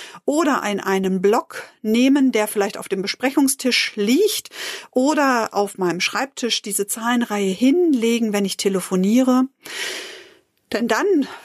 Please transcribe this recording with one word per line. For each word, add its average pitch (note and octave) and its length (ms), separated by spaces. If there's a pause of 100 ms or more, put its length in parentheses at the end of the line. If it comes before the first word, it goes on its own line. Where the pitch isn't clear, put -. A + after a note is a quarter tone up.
(240)
oder C#4+ 400
in G#3 140
einen F#3+ 420
Block G#3 440 (180)
nehmen, B3+ 480
der G#3+ 160
vielleicht G3+ 320
auf - 100
dem F#3+ 140
Besprechungstisch C4 920
liegt B3+ 540 (420)
oder C4 600
auf G3+ 260
meinem F3+ 220
Schreibtisch - 600
diese G3+ 240
Zahlenreihe A3+ 640
hinlegen, A#3 800
wenn G3+ 120
ich F#3+ 120
telefoniere. G#3+ 920 (1200)
Denn A3+ 160
dann C#4+ 400 (160)